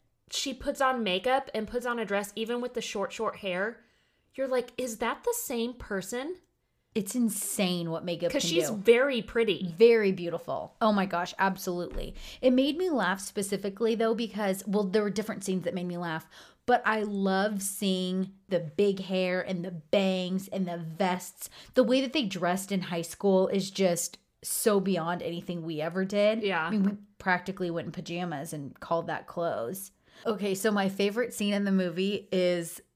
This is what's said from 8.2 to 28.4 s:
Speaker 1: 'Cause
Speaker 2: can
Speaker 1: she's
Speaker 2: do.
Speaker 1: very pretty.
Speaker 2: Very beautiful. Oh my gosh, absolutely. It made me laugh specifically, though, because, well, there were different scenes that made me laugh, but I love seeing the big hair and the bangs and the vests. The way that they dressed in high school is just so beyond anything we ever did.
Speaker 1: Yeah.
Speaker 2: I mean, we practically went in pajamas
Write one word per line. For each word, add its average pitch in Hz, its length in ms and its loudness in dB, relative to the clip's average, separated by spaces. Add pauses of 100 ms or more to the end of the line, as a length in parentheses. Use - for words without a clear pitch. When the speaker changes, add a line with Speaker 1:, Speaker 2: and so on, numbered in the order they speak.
Speaker 1:
'Cause 285 100 2
Speaker 2:
can 170 80 0
Speaker 1:
she's 320 200 2
Speaker 2:
do. 214 60 -4
Speaker 1:
very 233 460 6
pretty. 190 540 -2
Speaker 2:
Very 220 360 8
beautiful. 165 680 -6
Oh 214 120 6
my 190 140 4
gosh, 175 320 -2
absolutely. 185 760 -2 (260)
It 254 120 6
made 269 240 4
me 370 120 0
laugh 196 320 2
specifically, 202 760 -2
though, 226 180 2
because, 202 520 -2
well, 208 180 2
there 202 180 2
were 208 80 0
different 214 340 -6
scenes 185 200 -2
that - 100 -2
made 180 120 -4
me 175 100 -6
laugh, 165 320 -6 (380)
but 247 200 4
I 220 160 2
love 196 600 0
seeing 185 720 -2 (160)
the 175 120 2
big 190 400 0
hair 185 400 0
and 175 240 -4
the 185 80 -8
bangs 185 760 0
and 190 200 -2
the 175 100 -6
vests. 175 720 -4 (240)
The 254 100 8
way 254 160 4
that 262 120 -2
they 302 120 0
dressed 180 460 -2
in 190 120 0
high 170 200 -4
school 190 460 4
is 190 240 0
just 175 460 0 (240)
so - 360 2
beyond 175 440 0
anything 170 420 -6
we 160 160 -4
ever 170 240 -2
did. 208 400 2
Speaker 1:
Yeah. 180 200 0
Speaker 2:
I 170 60 -2
mean, 208 140 2
we 202 80 4 (260)
practically 185 540 -2
went 165 140 -4
in 170 60 -8
pajamas 165 600 -6